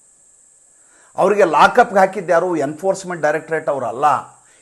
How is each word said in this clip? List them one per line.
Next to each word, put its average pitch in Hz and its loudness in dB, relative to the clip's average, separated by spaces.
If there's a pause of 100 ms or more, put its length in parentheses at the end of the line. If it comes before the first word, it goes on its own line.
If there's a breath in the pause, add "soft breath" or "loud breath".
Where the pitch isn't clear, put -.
(1160 soft breath)
ಅವರಿಗೆ 202 2
ಲಾಕಪ್ಗೆ 190 4
ಹಾಕಿದ್ದು 190 0
ಯಾರು? 170 0
ಎನ್ಫೋರ್ಸ್‌ಮೆಂಟ್ 175 -6
ಡೈರೆಕ್ಟರೇಟ್ 156 -4
ಅವರಲ್ಲ, 131 -4 (240 soft breath)